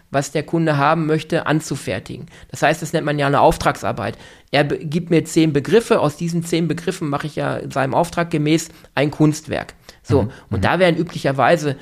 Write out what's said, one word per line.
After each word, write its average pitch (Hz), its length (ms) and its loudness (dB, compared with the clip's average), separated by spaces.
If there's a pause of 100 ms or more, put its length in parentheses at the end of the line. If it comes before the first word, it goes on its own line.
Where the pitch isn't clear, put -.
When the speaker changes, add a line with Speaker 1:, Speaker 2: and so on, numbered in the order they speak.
(120)
Speaker 1:
was 139 200 -2
der 151 120 -2
Kunde 160 340 0
haben 160 300 2
möchte, 156 400 0
anzufertigen. 139 800 -4 (240)
Das - 100 -14
heißt, 156 200 2
das 156 120 -6
nennt 151 120 0
man 147 120 0
ja 143 80 0
eine 139 140 2
Auftragsarbeit. 117 800 0 (340)
Er 147 120 4
be-, 139 140 -2
gibt 165 320 -4
mir 160 160 4
zehn 160 280 2
Begriffe, 165 480 2
aus 147 160 0
diesen 170 260 -4
zehn 170 240 0
Begriffen 165 420 -4
mache 143 160 -4
ich 151 100 -12
ja 139 220 -4
in - 140 -10
seinem 135 240 -2
Auftrag 170 340 0
gemäß 156 400 0 (260)
ein 147 160 2
Kunstwerk. - 600 0 (300)
So, 131 200 2
Speaker 2:
Mhm. 113 60 -4 (220)
Speaker 1:
und 113 80 -2
Speaker 2:
Mhm. - 20 -2
Speaker 1:
da 135 180 2
werden 175 180 4
üblicherweise, 147 840 0